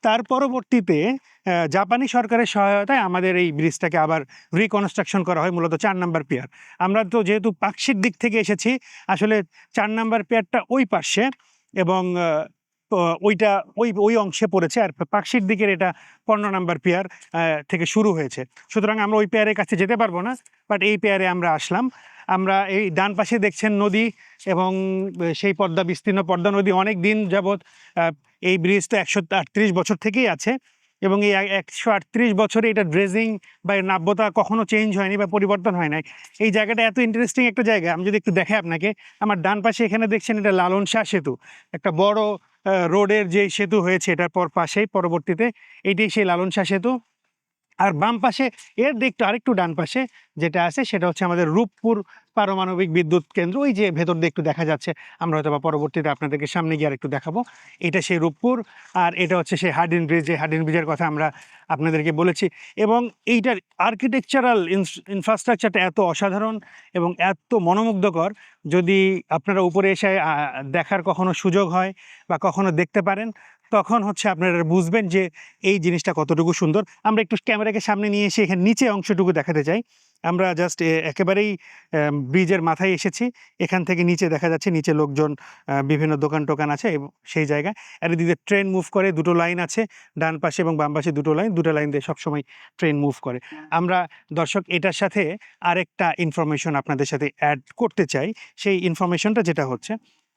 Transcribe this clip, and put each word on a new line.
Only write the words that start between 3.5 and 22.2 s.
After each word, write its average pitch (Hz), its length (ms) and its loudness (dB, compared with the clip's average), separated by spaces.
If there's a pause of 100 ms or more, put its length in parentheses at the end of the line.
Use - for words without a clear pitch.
ব্রিজটাকে 156 460 0
আবার 156 240 2 (360)
রিকনস্ট্রাকশন 202 640 0
করা 160 180 0
হয়, 180 100 0
মূলত 170 220 0
চার 190 220 0
নাম্বার 170 280 -2
পিয়ার। 131 240 -4 (320)
আমরা 196 240 2
তো 208 200 0
যেহেতু 208 280 0
পাকশির 202 500 -2
দিক 220 160 0
থেকে 226 220 0
এসেছি, 220 400 0 (280)
আসলে 208 360 0 (300)
চার 214 160 0
নাম্বার 220 340 -2
পিয়ারটা 226 460 0
ওই 254 160 2
পাশে 214 440 0 (440)
এবং, 185 440 0
আহ, 156 300 0 (420)
প-, 170 320 2
ওইটা 202 420 2 (140)
ওই, 226 200 0
ওই 214 200 4
অংশে 202 300 0
পড়েছে, 185 340 0
আর 190 80 2 (220)
পাকশির 202 360 0
দিকের 202 220 2
এটা 180 240 0 (320)
পনেরো 208 240 0
নাম্বার 175 300 -2
পিয়ার, 185 260 0
আহ, 165 640 -4
থেকে 170 160 -2
শুরু 214 280 2
হয়েছে। 135 320 -4 (240)
সুতরাং 214 300 0
আমরা 208 180 2
ওই 214 100 2
পিয়ারের 214 280 2
কাছে 208 200 -2
যেতে 196 220 2
পারবো 180 240 0
না, 247 140 -4 (340)
but 196 140 0
এই 208 140 2
পিয়ারে 190 300 2
আমরা 175 260 0
আসলাম। 196 380 -2 (360)